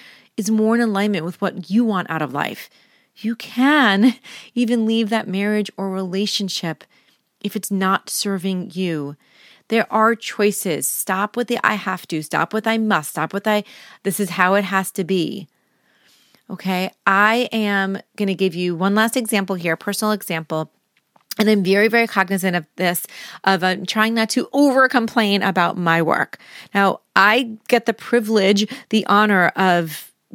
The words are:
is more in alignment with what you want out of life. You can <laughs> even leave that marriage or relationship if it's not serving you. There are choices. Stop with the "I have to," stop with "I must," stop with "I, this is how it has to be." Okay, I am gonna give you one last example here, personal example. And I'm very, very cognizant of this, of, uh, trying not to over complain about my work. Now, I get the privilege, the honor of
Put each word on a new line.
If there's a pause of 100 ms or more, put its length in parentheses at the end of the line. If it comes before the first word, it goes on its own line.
(360)
is
more
in
alignment
with
what
you
want
out
of
life. (460)
You
can (200)
<laughs>
even
leave
that
marriage
or
relationship (580)
if
it's
not
serving
you. (540)
There
are
choices.
Stop
with
the
"I
have
to,"
stop
with
"I
must,"
stop
with
"I, (400)
this
is
how
it
has
to
be." (1000)
Okay, (160)
I
am (180)
gonna
give
you
one
last
example
here,
personal
example. (680)
And
I'm
very,
very
cognizant
of (120)
this, (380)
of,
uh, (100)
trying
not
to
over
complain
about
my
work. (360)
Now, (120)
I (100)
get
the
privilege, (240)
the
honor
of (220)